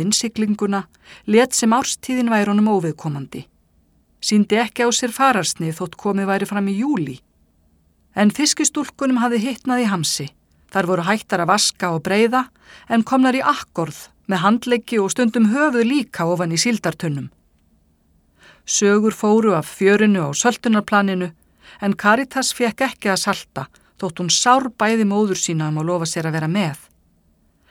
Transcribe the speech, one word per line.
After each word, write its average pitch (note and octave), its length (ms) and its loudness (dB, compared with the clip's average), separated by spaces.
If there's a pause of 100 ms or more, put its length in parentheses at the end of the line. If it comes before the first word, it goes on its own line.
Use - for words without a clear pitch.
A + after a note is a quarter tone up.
innsiglinguna G#3 800 -2 (420)
lét A#3 300 4
sem A3+ 160 2
árstíðin B3+ 580 -2
væri G#3 220 2
honum G#3 180 4
óviðkomandi. D#3 760 -4 (760)
Sýndi G#3 380 2
ekki A#3 260 -2
á A#3+ 40 4
sér A#3 260 -2
fararsnið F3+ 600 0
þótt F3+ 200 -8
komið G3 320 -2
væri G3 160 0
fram G3+ 220 -2
í G3 140 -2
júlí. G3+ 340 -2 (1000)
En G#3 160 4
fiskistúlkunum C#4 920 -2
hafði A#3+ 240 0
hitnað B3 360 -2
í G#3+ 80 0
hamsi. D3+ 380 -4 (420)
Þær F3+ 220 0
voru E3+ 160 0
hættar G3+ 340 -2
að E3+ 120 0
vaska - 420 -2
og D#3+ 100 -6
breiða, A#3 380 2 (420)
en A#3 160 0
komnar C4 320 2
í C4 80 -2
akkorð - 640 -4 (260)
með F3+ 140 0
handleggi A#3 580 0
og F#3+ 80 -2
stundum A3+ 400 2
höfuð C4+ 320 2
líka A#3 480 -2
ofan E3+ 240 -2
í E3 80 0
síldartunnum. D#3+ 640 -4 (1400)
Sögur G#3 540 2
fóru G#3+ 420 4
af D3+ 80 -4
fjörinu G3+ 560 4
á C#3+ 80 -4
söltunarplaninu, G3+ 1000 0 (480)
en G3+ 140 0
Caritas B3+ 600 0
fékk A#3+ 320 0
ekki - 240 -4
að F#3 140 0
salta, - 420 -6 (340)
þótt F3 220 -6
hún E3 100 0
sárbæði A3+ 760 2
móður G3+ 300 0
sína D#3 320 -2
um D#3 100 -2
að E3 100 -4
lofa E3 180 -2
sér E3 200 -4
að D#3 100 -4
vera D#3 100 -2
með. E3+ 300 -2 (920)